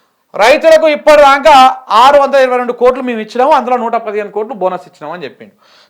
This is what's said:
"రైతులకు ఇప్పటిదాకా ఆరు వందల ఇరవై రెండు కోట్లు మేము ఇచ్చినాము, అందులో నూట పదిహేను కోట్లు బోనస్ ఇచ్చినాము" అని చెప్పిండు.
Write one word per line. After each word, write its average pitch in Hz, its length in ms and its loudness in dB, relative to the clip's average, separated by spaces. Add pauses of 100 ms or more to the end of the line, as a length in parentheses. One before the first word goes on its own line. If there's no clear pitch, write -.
(360)
"రైతులకు 311 520 2
ఇప్పటిదాకా 285 920 4 (120)
ఆరు 262 320 2
వందల 269 180 0
ఇరవై 254 180 0
రెండు 247 160 -6
కోట్లు 247 300 -2
మేము 247 160 -8
ఇచ్చినాము, 240 320 -4
అందులో 254 260 0
నూట 226 180 -6
పదిహేను 214 360 -8
కోట్లు 214 220 -8
బోనస్ 185 280 -6
ఇచ్చినాము" - 320 -18
అని 175 100 -14
చెప్పిండు. 113 300 -20 (360)